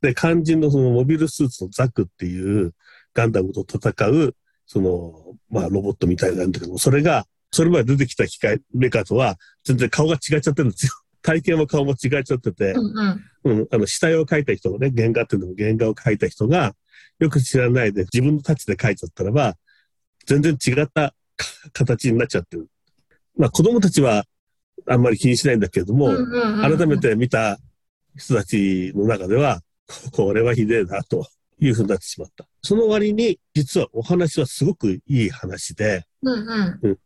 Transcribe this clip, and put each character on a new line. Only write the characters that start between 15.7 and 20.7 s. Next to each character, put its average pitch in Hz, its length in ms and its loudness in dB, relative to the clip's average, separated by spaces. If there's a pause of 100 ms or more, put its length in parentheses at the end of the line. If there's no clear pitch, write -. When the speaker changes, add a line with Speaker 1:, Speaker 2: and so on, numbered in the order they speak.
Speaker 1:
画 113 160 0
を 107 40 -2
描 - 180 -2
い 104 60 -2
た 92 100 -2
人 - 180 -4
が、 143 280 0 (440)
よ 165 100 2
く 143 120 2
知 131 180 0
ら 123 100 2
な 123 160 2
い 104 80 0
で 98 120 -2
自 120 180 -2
分 151 140 2
の 143 60 -4
タ 156 120 0
ッ - 20 -10
チ - 100 -12
で 101 100 -2
描 107 160 0
い 95 40 -4
ち - 80 -14
ゃ 82 40 -10
っ - 20 -14
た - 140 -8
ら 101 80 -2
ば、 123 240 0 (680)
全 143 140 2
然 156 140 2
違 - 160 -2 (100)